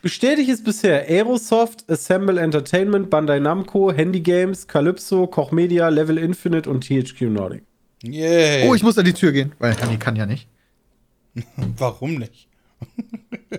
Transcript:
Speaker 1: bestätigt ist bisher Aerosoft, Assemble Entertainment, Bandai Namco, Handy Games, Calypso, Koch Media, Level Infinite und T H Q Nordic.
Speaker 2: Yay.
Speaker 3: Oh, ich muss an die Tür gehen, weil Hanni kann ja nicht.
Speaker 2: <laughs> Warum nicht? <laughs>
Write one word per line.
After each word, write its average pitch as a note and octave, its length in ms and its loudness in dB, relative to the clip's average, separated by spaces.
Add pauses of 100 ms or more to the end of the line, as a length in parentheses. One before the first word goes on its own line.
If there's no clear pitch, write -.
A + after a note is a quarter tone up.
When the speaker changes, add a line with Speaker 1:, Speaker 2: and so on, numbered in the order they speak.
Speaker 1:
bestätigt C4 480 0
ist A3 140 -2
bisher F3+ 440 0
Aerosoft, A3+ 800 0
Assemble F#3 540 0
Entertainment, F#3 680 0
Bandai D3 280 2
Namco, F#3+ 520 0
Handy E3+ 300 0
Games, F3+ 460 0
Calypso, F3+ 600 0
Koch D3 240 -4
Media, E3+ 380 2
Level D#3 280 0
Infinite E3 500 -2
und C3 140 -2
T C3+ 180 -2
H B2+ 200 -6
Q B2+ 60 -2
Nordic. G#2 360 -4 (400)
Speaker 2:
Yay. D3+ 680 2
Speaker 3:
Oh, - 60 6
ich - 80 4
muss A3+ 160 4
an F#3 80 4
die F3+ 80 4
Tür F3 180 2
gehen, C#3 280 0
weil A#2 200 0
Hanni A#2 180 -2
kann A2+ 180 -4
ja G#2+ 100 -2
nicht. A2 220 -6 (880)
Speaker 2:
<laughs> A#2 80 -10 (340)
Warum C3 380 -4
nicht? - 360 -12
<laughs> - 60 -20 (1000)